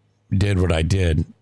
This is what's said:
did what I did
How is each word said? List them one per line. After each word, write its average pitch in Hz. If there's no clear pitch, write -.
did 101
what 90
I 80
did 82